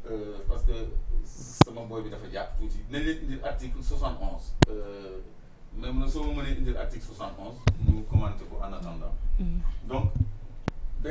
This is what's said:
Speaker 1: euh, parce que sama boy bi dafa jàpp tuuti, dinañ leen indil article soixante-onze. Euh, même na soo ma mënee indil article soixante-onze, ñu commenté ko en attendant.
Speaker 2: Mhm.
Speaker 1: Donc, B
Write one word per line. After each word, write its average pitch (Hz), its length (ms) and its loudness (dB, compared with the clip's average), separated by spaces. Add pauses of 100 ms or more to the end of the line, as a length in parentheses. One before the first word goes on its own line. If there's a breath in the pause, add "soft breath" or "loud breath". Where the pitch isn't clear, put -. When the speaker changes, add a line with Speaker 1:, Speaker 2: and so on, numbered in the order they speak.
(100)
Speaker 1:
euh, 107 280 -6 (100)
parce - 140 4
que - 100 8 (520)
sama - 640 0
boy 113 140 -4
bi 107 80 -6
dafa 113 220 -8
jàpp - 260 -4
tuuti, - 200 -2 (120)
dinañ 147 140 0
leen 160 180 0
indil 131 220 -2
article - 380 -2
soixante-onze. - 720 0 (160)
Euh, 98 520 -8 (600)
même 127 200 0
na - 80 4
soo 151 160 2
ma 147 180 0
mënee 143 160 2
indil 127 180 2
article - 300 -4
soixante-onze, - 540 -10 (260)
ñu 160 240 8
commenté 101 400 2
ko - 100 -6
en 95 120 -4
attendant. 82 420 -4 (240)
Speaker 2:
Mhm. 175 220 2 (280)
Speaker 1:
Donc, 127 220 2 (920)
B - 60 0